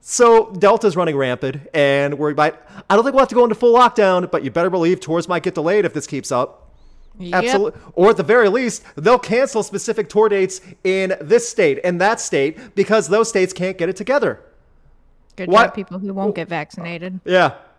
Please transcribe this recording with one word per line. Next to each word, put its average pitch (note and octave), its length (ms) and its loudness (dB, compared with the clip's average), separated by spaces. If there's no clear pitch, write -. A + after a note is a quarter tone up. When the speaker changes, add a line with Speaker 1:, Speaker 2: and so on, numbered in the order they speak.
Speaker 1:
So A3+ 440 4
Delta's G3 480 2
running E3 180 -2
rampant, C3+ 460 -4
and C#3+ 460 0
we D3+ 160 -2
might, D3+ 200 0
I F#3+ 40 4
don't A3+ 100 4
think C4+ 100 -2
we'll C4+ 80 4
have B3 80 2
to - 40 -8
go B3 80 4
into A#3 120 2
full A#3+ 200 4
lockdown, G3+ 560 2
but D3 140 -4
you B2+ 60 -6
better E3+ 180 -2
believe F3 320 0
tours E3 280 -4
might F3 140 -2
get F3+ 120 -6
delayed F3 320 0
if - 80 -6
this D3+ 120 -8
keeps - 240 -10
up. B2+ 300 -4
Speaker 2:
Yep. F3+ 140 -10
Speaker 1:
Absolute-, A#3 320 -2
or G3 160 6
at - 80 0
the F#3+ 40 -4
very G#3 280 4
least, A#3+ 340 -4
they'll A3 220 2
cancel A#3 440 -2
specific G3+ 480 -6
tour G#3+ 180 2
dates G3 320 -2
in F#3+ 380 -2
this A3+ 260 0
state C#3+ 360 0
and F3 180 0
that A3 180 0
state D3+ 540 -4
because G3 340 0
those A3 220 0
states F#3 240 -2
can't F#3 240 -6
get E3 100 -2
it F#3 80 -6
together. A3 440 -4
Speaker 2:
Good F3+ 120 -10
Speaker 1:
What? G#3+ 200 4
Speaker 2:
job, - 60 -10
people F#3+ 240 -12
who G3 140 -10
won't G3 220 -4
get E3 160 -8
vaccinated. E3+ 720 -10
Speaker 1:
Yeah. F3 300 2